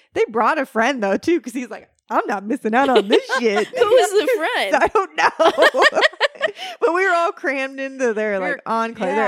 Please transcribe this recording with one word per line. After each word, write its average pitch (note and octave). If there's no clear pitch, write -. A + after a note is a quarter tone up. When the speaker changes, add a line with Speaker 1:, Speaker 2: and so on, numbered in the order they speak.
Speaker 1:
They A4
brought A#3
a C4+
friend, A#3+
though, G3
too, E4+
'cause B3+
he's B3+
like, F#3+
"I'm D#4
not G3+
missing A3
out C4+
on B3+
this E4
Speaker 2:
<laughs> C5
Speaker 1:
shit." A#3+
Speaker 2:
Who B4
was G#4+
the F#4+
friend? D#4
Speaker 1:
<laughs> A#3+
I E4+
don't -
know. -
<laughs> -
But E4
we F#4
were F#4+
all E4+
crammed C4+
into C4
their, G#3+
Speaker 3:
We're F#3
Speaker 1:
like, -
enclave. A3+
Their -